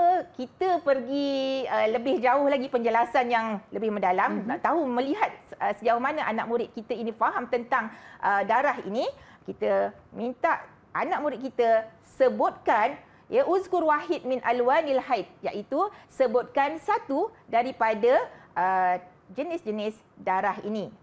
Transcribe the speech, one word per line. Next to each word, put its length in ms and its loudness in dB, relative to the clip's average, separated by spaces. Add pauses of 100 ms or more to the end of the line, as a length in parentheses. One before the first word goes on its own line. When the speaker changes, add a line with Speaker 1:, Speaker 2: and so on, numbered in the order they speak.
(380)
Speaker 1:
kita 440 -2
pergi, 880 -2
ah, 200 2
lebih 320 0
jauh 280 4
lagi 200 0
penjelasan 600 2
yang 180 0 (220)
lebih 220 -4
mendalam, 500 0
Speaker 2:
Mhm. 40 -6
Speaker 1:
nak 160 -4
tahu 240 2
melihat, 480 -2 (240)
ah, 160 -2
sejauh 280 0
mana 240 -2
anak 200 -2
murid 280 -2
kita 200 -8
ini 200 -4
faham 360 -2
tentang, 400 -2 (320)
ah, 200 2
darah 440 2
ini, 200 -2 (400)
kita 480 -2 (200)
minta 520 -4 (280)
anak 280 -2
murid 200 -4
kita 480 2 (160)
sebutkan, 880 2 (320)
ya, 240 0
uzkur 400 2
wahid 400 0
min 160 0
alwanil 560 2
haid, 240 -2 (160)
iaitu 400 -4 (320)
sebutkan 640 0
satu 560 -2 (160)
daripada, 720 2 (320)
ah, 480 0 (320)
jenis-jenis 640 -6 (160)
darah 480 -2
ini. 320 -6 (100)